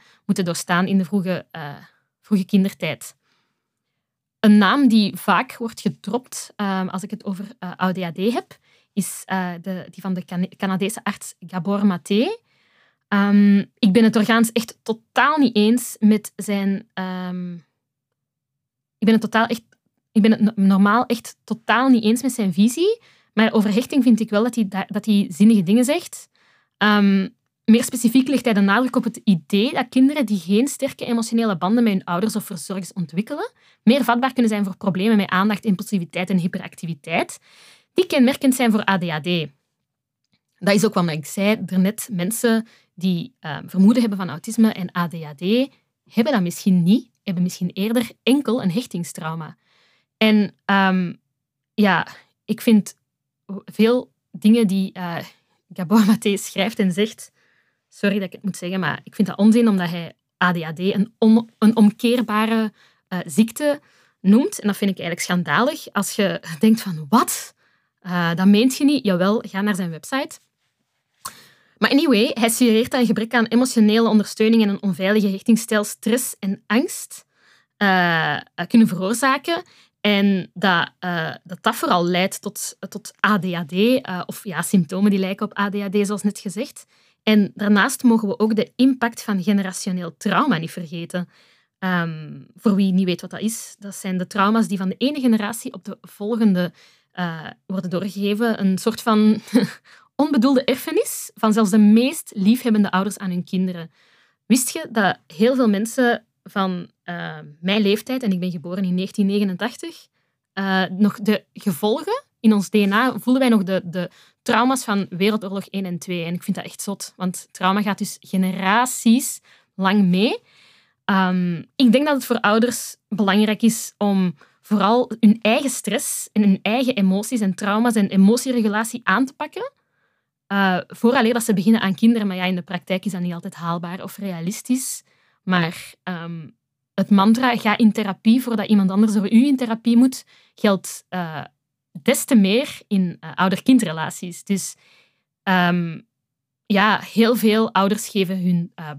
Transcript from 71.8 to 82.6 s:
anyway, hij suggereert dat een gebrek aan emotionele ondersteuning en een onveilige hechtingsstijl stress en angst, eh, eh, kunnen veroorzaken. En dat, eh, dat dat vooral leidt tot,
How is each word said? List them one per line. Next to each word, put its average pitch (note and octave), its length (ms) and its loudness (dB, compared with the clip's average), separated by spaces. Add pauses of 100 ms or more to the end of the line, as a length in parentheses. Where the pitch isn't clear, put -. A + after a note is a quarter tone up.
anyway, C4 440 4
hij A3+ 140 0
suggereert A3+ 420 2
dat C4+ 100 0
een A#3+ 60 4
gebrek A3+ 280 -2
aan A#3 120 2
emotionele A#3 600 2
ondersteuning A3 540 2
en G3+ 60 2
een G3+ 140 -4
onveilige G3 460 0
hechtingsstijl G#3+ 560 0
stress - 540 -4
en G3 280 -6
angst, - 580 -4 (520)
eh, F3 580 2
eh, - 80 -8 (240)
kunnen A3 220 6
veroorzaken. C4 720 -2 (400)
En G3+ 520 2
dat, F3 440 0
eh, E3+ 360 -6 (100)
dat - 180 -16
dat A3+ 140 0
vooral F#3 300 0
leidt F3+ 360 -2
tot, - 340 -12 (120)